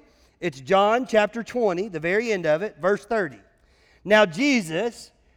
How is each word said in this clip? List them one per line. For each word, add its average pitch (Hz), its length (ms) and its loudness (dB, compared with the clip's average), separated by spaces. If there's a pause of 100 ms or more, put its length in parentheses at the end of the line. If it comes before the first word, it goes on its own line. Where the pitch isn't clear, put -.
(380)
It's 147 220 -6
John 202 460 2
chapter 214 360 0
twenty, 208 460 -2
the 165 100 -8
very 202 320 -2
end 185 140 -2
of 156 160 2
it, 208 160 -8
verse 196 300 -2
thirty. 190 340 -4 (640)
"Now 214 220 6
Jesus 208 840 -2 (240)